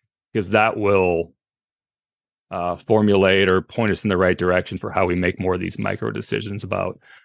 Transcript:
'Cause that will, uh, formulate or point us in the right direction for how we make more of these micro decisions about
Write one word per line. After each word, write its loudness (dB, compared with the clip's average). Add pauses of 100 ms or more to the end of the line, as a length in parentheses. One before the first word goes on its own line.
(340)
'Cause -4
that 2
will, 2 (1160)
uh, -4
formulate 4
or 2
point -4
us -4
in -2
the 0
right 2
direction -2
for -10
how 0
we -2
make -2
more -2
of -4
these -8
micro -6
decisions -8
about -6 (260)